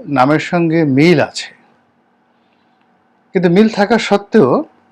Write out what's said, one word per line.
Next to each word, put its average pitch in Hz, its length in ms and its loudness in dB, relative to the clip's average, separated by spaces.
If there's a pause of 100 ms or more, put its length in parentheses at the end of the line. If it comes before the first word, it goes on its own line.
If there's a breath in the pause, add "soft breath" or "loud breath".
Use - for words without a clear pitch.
নামের 143 420 0
সঙ্গে 165 340 0
মিল 147 360 2
আছে। - 280 -8 (1800)
কিন্তু 180 180 -2
মিল 202 180 4
থাকা 208 300 -2
সত্ত্বেও, 202 520 0
উম, 240 140 -2 (280)